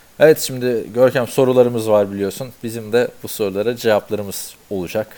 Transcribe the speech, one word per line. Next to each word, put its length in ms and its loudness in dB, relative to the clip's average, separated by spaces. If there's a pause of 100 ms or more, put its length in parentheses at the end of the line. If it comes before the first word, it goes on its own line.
(200)
Evet, 200 6
şimdi 540 -4
Görkem, 340 2
sorularımız 640 2
var 220 4
biliyorsun. 360 -6 (160)
Bizim 300 -8
de 140 2 (160)
bu 40 -10
sorulara 480 -4
cevaplarımız 800 -2 (140)
olacak. 380 -6 (100)